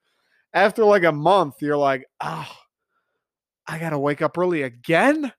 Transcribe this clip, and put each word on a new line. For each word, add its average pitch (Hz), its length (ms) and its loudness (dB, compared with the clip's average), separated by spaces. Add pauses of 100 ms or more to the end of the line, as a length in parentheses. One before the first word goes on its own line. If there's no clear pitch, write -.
(540)
After, 208 300 2
like, 208 180 4
a 170 80 4
month, 156 500 0
you're 147 160 -2
like, 135 300 -2 (140)
"Oh, 156 280 -10 (1160)
I 160 140 -10
gotta 160 180 -6
wake 143 240 -2
up 156 160 -4
early 175 240 -2
again? 180 760 -2